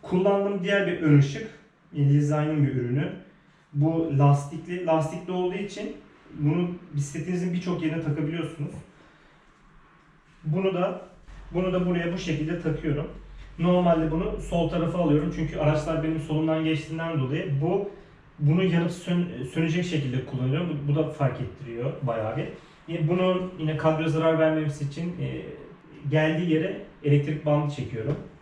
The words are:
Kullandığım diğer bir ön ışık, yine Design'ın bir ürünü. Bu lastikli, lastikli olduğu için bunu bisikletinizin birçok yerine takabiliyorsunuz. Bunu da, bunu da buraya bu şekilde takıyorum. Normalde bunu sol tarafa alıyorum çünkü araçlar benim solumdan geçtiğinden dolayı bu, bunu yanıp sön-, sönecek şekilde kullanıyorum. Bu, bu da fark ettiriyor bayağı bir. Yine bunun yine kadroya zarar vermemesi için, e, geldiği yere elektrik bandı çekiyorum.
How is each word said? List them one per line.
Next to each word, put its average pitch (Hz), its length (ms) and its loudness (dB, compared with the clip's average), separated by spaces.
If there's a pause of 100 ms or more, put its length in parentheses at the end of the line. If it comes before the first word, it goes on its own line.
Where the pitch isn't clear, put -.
Kullandığım 196 600 2
diğer 196 240 2
bir 165 140 -2
ön 147 180 8
ışık, - 400 0 (340)
yine 143 200 4
Design'ın 147 540 2
bir 127 80 -2
ürünü. 135 380 -2 (600)
Bu 151 440 2
lastikli, 165 680 2
lastikli 160 460 0
olduğu 180 240 0
için 208 400 -6 (380)
bunu 170 360 0 (240)
bisikletinizin 175 600 -4
birçok 170 300 -2
yerine 160 180 -2
takabiliyorsunuz. 151 720 -4 (1700)
Bunu 185 300 0
da, 180 280 0 (520)
bunu 180 200 0
da 175 120 2
buraya 170 280 0
bu 185 40 -4
şekilde 156 440 -2
takıyorum. 147 460 -2 (520)
Normalde 170 520 4
bunu 175 300 -2
sol 170 280 0
tarafa 170 300 0
alıyorum 151 360 2
çünkü 160 240 -4
araçlar 151 440 2
benim 160 160 0
solumdan 160 440 0
geçtiğinden 160 560 -2
dolayı 139 420 -2
bu, 196 280 0 (500)
bunu 156 240 4
yanıp 170 280 2
sön-, 175 520 -2 (100)
sönecek 160 320 0
şekilde 131 400 -2
kullanıyorum. 135 440 -2
Bu, 143 220 -2
bu 147 40 4
da 156 140 0
fark - 320 -2
ettiriyor 117 500 -6 (100)
bayağı 113 360 -2
bir. 175 80 -2 (420)
Yine 156 200 -2
bunun 185 520 2
yine 156 180 -2
kadroya 160 320 2
zarar 160 300 2
vermemesi 156 460 2
için, 170 240 -6
e, 131 320 -6 (680)
geldiği 156 440 2
yere 175 280 0 (220)
elektrik 147 420 2
bandı 147 300 2
çekiyorum. 113 400 -4 (260)